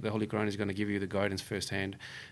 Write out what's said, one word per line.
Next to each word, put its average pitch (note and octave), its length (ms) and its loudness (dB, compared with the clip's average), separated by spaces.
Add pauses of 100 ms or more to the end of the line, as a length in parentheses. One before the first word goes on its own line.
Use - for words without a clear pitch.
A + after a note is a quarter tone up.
the A2 80 0
Holy G#2+ 160 2
Quran G#2+ 220 2
is G2+ 80 0
gonna G2+ 180 0
give G#2 160 2
you G2+ 80 2
the G2 80 0
guidance G2 340 2
firsthand, G2 560 -2 (360)